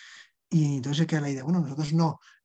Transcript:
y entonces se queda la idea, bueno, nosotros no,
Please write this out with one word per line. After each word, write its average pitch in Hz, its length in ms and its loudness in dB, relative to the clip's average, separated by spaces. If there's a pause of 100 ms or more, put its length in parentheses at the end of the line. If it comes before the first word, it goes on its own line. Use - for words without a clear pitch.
(500)
y 147 280 2
entonces 139 200 -4
se 160 100 2
queda 156 140 0
la 143 80 -2
idea, 131 140 -4
bueno, 170 180 0
nosotros 147 320 -4
no, 165 260 2 (260)